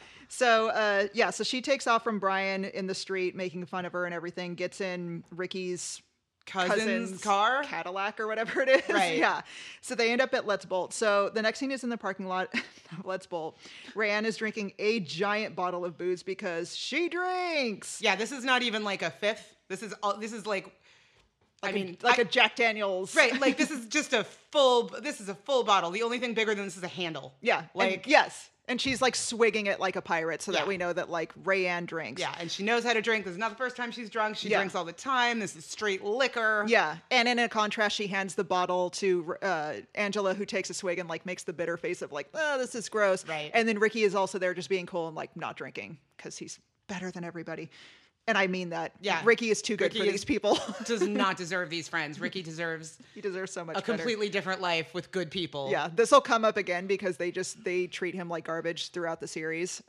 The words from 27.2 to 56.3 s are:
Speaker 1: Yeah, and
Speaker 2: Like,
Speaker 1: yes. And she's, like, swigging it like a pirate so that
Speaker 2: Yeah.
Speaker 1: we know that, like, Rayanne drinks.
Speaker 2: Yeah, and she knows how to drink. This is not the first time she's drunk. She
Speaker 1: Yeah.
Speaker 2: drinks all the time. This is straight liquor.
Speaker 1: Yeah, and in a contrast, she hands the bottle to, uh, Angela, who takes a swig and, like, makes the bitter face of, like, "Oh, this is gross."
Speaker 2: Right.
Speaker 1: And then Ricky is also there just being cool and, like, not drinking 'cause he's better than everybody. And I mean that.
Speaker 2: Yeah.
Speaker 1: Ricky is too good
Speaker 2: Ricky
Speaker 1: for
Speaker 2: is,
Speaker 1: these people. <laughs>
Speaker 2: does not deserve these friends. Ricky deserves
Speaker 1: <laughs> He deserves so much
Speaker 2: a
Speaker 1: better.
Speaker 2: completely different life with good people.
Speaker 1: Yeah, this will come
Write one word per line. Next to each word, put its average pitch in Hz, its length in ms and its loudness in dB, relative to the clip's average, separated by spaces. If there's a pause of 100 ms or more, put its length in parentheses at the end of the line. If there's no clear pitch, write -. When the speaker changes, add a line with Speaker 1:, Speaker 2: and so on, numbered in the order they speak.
Speaker 1:
Yeah, 226 180 2
and 165 160 -8
Speaker 2:
Like, 190 320 0
Speaker 1:
yes. - 420 4 (180)
And 247 120 -2
she's, 269 220 -2
like, 262 140 2
swigging 220 500 2
it 196 140 0
like 190 160 -2
a 180 80 -4
pirate 160 400 -2
so 202 80 -6
that 165 100 2
Speaker 2:
Yeah. 151 60 -2
Speaker 1:
we 190 100 -2
know 175 160 -2
that, 165 160 -4
like, 160 240 -6 (100)
Rayanne 180 440 0
drinks. 156 340 -8
Speaker 2:
Yeah, 147 180 -4
and 165 120 -8
she - 100 -6
knows 226 220 2
how 240 100 2
to 220 80 2
drink. 220 240 0
This 190 60 -6
is 170 80 -10
not 226 100 -2
the 208 80 -10
first 254 180 -4
time 240 140 -6
she's 226 220 -10
drunk. 214 260 0
She - 100 -6
Speaker 1:
Yeah. 202 120 4
Speaker 2:
drinks 196 160 -2
all 175 100 -2
the 165 80 -8
time. 240 460 2
This 190 160 -4
is 156 100 -18
straight 196 380 -4
liquor. 220 640 2
Speaker 1:
Yeah, 175 300 4 (120)
and 240 180 6
in 240 120 4
a 233 100 2
contrast, 214 460 2
she 214 100 -2
hands 190 300 -2
the 202 80 0
bottle 180 480 2
to, 180 500 2
uh, 156 320 0 (220)
Angela, 202 400 0
who 196 100 -4
takes 190 240 -2
a 175 60 -8
swig 180 240 -2
and, 170 100 -6
like, 165 160 -8
makes 180 200 -6
the 190 80 -4
bitter 170 240 -2
face 175 260 -4
of, 139 80 -8
like, 143 240 -8
"Oh, 294 240 0
this 247 160 -4
is 220 140 -6
gross." 202 380 2
Speaker 2:
Right. 151 280 -6
Speaker 1:
And 226 120 6
then 214 120 0
Ricky 220 240 4
is 196 100 4
also 196 240 0
there 180 160 0
just 170 160 -8
being 185 160 0
cool 170 220 -4
and, 160 100 -10
like, 143 180 -8
not 147 220 -6
drinking 135 400 -10 (220)
'cause - 180 -12
he's - 220 -12 (280)
better 185 220 -8
than 175 140 -8
everybody. 165 480 -8 (560)
And 214 100 4
I 196 80 6
mean 185 240 0
that. 165 220 -4 (100)
Speaker 2:
Yeah. 180 220 0
Speaker 1:
Ricky 226 260 2
is 208 140 4
too 226 120 -2
good 190 100 2
Speaker 2:
Ricky 175 140 0
Speaker 1:
for - 60 2
Speaker 2:
is, 196 60 4
Speaker 1:
these 202 140 -4
people. 214 340 2 (120)
<laughs> 220 140 -10
Speaker 2:
does 226 220 -2
not 202 280 2
deserve 180 360 -4
these 165 160 -6
friends. 151 320 -4
Ricky 175 240 -6
deserves 160 640 -8
Speaker 1:
<laughs> - 80 -20
He 208 60 -14
deserves 190 300 -4
so 175 140 -8
much 165 120 -6
Speaker 2:
a - 40 0
Speaker 1:
better. 233 120 0
Speaker 2:
completely 208 360 -2
different 185 320 -2
life 165 320 0
with 175 180 -8
good 170 200 -4
people. 147 400 -4
Speaker 1:
Yeah, 156 200 0
this 214 200 4
will 277 100 12
come 226 240 4